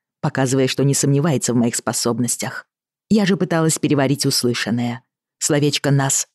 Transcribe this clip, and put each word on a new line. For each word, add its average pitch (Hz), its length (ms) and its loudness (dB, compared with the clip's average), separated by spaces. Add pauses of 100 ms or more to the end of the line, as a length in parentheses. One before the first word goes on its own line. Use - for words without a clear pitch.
(200)
показывая, 135 460 0
что 131 160 -2
не 139 120 4
сомневается 139 600 0
в - 20 2
моих 117 200 2
способностях. - 920 -4 (420)
Я 208 180 2
же 185 100 2
пыталась 160 420 0
переварить 139 480 0
услышанное. 120 800 -2 (340)
Словечко 147 520 0
«нас» 139 440 0